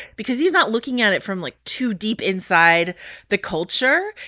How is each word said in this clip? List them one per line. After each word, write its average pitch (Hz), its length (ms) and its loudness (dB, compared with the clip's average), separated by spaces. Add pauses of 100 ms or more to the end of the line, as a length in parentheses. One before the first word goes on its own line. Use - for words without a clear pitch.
(160)
because 240 240 -4
he's 359 100 4
not 330 220 2
looking 247 280 -2
at 214 120 4
it 170 100 0
from, 190 180 -6
like, - 220 -10
too 240 320 -4
deep 214 260 -4
inside 170 760 4 (320)
the 202 100 0
culture. 262 720 -2 (180)